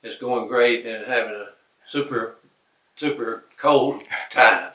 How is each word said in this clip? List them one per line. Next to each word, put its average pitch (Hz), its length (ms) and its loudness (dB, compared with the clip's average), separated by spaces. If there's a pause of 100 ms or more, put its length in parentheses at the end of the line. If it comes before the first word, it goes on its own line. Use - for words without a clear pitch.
It's 113 140 -12
going 120 320 -4
great 120 380 2
and 110 200 -10
having 113 280 -2
a 104 120 -12 (380)
super, 135 520 -6 (600)
super 117 480 -4 (140)
cold 139 440 2 (280)
time. - 440 4